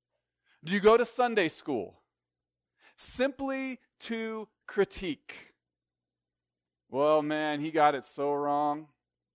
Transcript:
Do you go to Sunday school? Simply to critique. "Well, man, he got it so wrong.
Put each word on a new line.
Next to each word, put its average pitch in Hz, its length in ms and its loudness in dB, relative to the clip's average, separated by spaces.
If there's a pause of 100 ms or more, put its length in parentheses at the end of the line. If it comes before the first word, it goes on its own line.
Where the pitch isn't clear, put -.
(640)
Do 160 100 -8
you 202 80 0
go 220 160 10
to 240 80 6
Sunday 220 440 2
school? 110 520 -6 (960)
Simply 269 840 -4 (200)
to 220 480 -8 (180)
critique. - 880 -4 (1300)
"Well, 151 340 2
man, 151 380 -4
he 156 120 -6
got 147 240 4
it 123 80 -8
so 143 280 -4
wrong. 147 560 -2 (460)